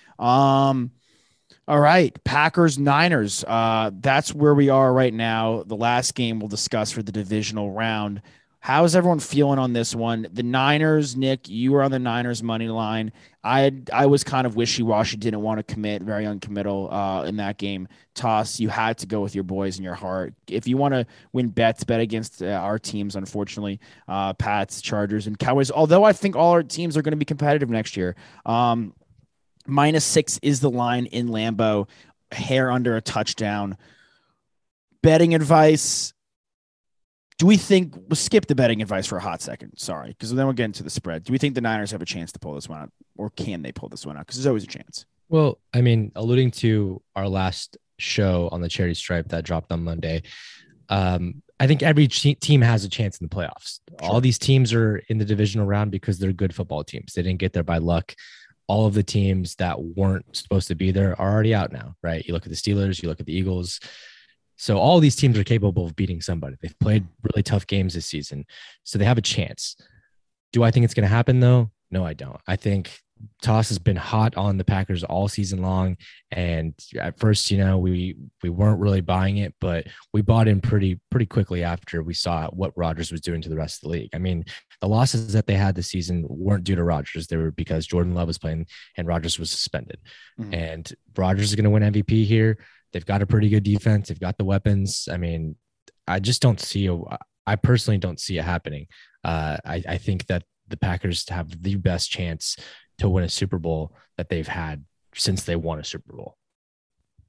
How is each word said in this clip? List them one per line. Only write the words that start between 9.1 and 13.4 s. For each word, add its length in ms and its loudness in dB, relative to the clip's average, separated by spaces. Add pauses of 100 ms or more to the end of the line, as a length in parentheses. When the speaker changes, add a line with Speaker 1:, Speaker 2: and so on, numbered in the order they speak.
Speaker 1:
feeling 400 2
on 120 0
this 220 -2
one? 380 -4
The 100 -6
Niners, 720 2
Nick, 320 -2
you 220 -2
were 140 4
on 80 0
the 80 -2
Niners 420 -4
money 260 -4
line. 440 -4 (320)